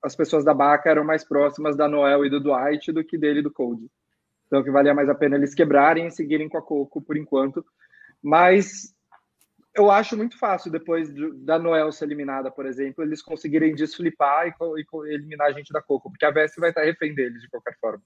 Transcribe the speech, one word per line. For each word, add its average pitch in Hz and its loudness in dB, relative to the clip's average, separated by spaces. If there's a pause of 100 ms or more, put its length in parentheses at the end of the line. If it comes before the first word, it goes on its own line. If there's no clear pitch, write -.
as 135 -8
pessoas 151 0
da 151 6
Baca 143 4
eram 151 4
mais 151 -2
próximas 147 0
da 151 2
Noel 143 4
e 139 0
do 143 -2
Dwight 143 -2
do 160 -2
que 160 -8
dele 147 0
e - -2
do 147 -4
Cody. 120 -6 (560)
Então 139 0
que 135 -4
valia 143 4
mais 143 0
a 143 2
pena 143 0
eles 139 -2
quebrarem 156 4
e 165 -8
seguirem 151 -4
com 165 -8
a 156 -8
Coco 143 -6
por 151 -8
enquanto. 139 -2 (580)
Mas 180 2 (800)
eu 208 6
acho 214 4
muito 220 -6
fácil 190 -2
depois 160 -4
de, 147 -8
da 147 0
Noel 160 0
ser 151 -10
eliminada, 139 -8
por 135 -12
exemplo, 135 -8
eles 156 -8
conseguirem 156 -2
desflipar 156 -2
e 165 -10
co-, 165 -8
e 151 -10
co-, 151 -14
eliminar 147 -4
a 143 0
gente 143 -14
da 151 -4
Coco, - -6
porque - -4
a 151 2
Vessi 151 -2
vai 170 0
tá 165 -2
refém 156 -4
deles 123 -6
de 120 -20
qualquer 120 -14
forma. 107 -8